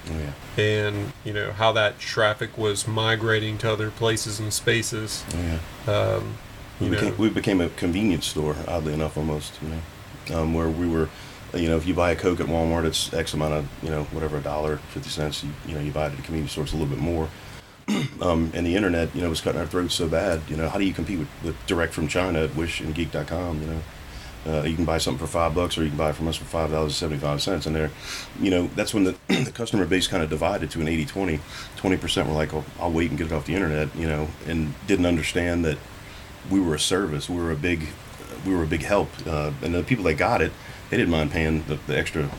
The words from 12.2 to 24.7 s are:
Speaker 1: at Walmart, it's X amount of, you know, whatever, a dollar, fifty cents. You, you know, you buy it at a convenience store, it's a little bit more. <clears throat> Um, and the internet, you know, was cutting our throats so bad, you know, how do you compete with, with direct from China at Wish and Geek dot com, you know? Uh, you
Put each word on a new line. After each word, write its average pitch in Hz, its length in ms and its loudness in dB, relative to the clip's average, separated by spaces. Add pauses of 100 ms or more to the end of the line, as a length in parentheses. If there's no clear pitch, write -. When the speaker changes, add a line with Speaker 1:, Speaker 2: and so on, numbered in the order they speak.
Speaker 1:
at 69 60 -2
Walmart, 82 380 2
it's - 280 0
X 80 200 0
amount 76 200 2
of, 76 160 0 (120)
you 80 80 -2
know, 76 160 0
whatever, 76 320 -2
a 71 40 -4
dollar, 76 360 0 (120)
fifty - 200 -8
cents. 76 340 -2
You, 71 60 -6 (180)
you 82 80 -4
know, 73 60 -4
you 73 100 -2
buy 76 160 0
it 71 60 -4
at 69 60 -8
a - 20 -8
convenience 78 320 -2
store, 78 120 -2
it's - 80 -4
a 76 40 0
little 78 160 0
bit 60 60 -2
more. 80 340 0
<clears throat> - 60 -16 (840)
Um, 82 320 4
and 85 120 0
the 85 100 4
internet, 85 400 2
you 76 60 -2
know, 87 80 2
was 80 120 -2
cutting 73 180 0
our 85 60 -2
throats 87 300 0
so 85 120 0
bad, 82 400 2
you 76 80 -4
know, 80 140 0
how 101 80 -2
do 101 80 2
you 92 80 2
compete 87 260 -2
with, 73 80 -2 (160)
with - 220 -6
direct 85 280 2
from 82 140 0
China 87 360 2
at 67 120 0
Wish 82 240 -2
and 78 140 -4
Geek 80 180 -2
dot 76 160 -4
com, 85 340 -2
you 78 60 -4
know? 80 140 -4 (600)
Uh, 78 200 0
you 80 120 0